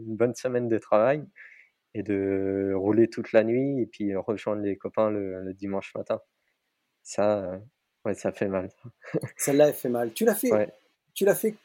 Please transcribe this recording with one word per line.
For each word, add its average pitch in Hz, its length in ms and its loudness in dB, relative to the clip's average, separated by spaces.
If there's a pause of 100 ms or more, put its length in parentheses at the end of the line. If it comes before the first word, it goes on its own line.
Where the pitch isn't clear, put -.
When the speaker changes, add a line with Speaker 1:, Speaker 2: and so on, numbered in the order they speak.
Speaker 1:
une 110 100 -6
bonne 117 200 2
semaine 123 320 -2
de 113 100 2
travail 127 460 2 (720)
et 107 100 -6
de 98 720 0
rouler 107 340 4
toute - 220 -8
la 110 120 8
nuit 131 380 0
et 104 40 -4
puis 101 300 -4
rejoindre 104 460 -4
les 98 160 -2
copains 107 320 -2
le, 95 340 -6
le 95 100 -8
dimanche 98 420 -6
matin. 107 240 -6 (800)
Ça, 101 520 0
heu, 98 80 -10 (440)
ouais, 101 80 -2
ça 95 180 -4
fait 107 160 -2
mal, 95 220 -2
ça. - 200 -20 (120)
<laughs> - 180 -4 (160)
Speaker 2:
Celle-là, 147 320 4
elle 139 60 -2
fait - 140 -6
mal. 120 240 -2
Tu - 120 -2
l'as 226 100 4
fait, 226 220 0
Speaker 1:
Ouais. 104 160 0 (420)
Speaker 2:
tu 196 100 -2
l'as 196 120 6
fait 214 280 -2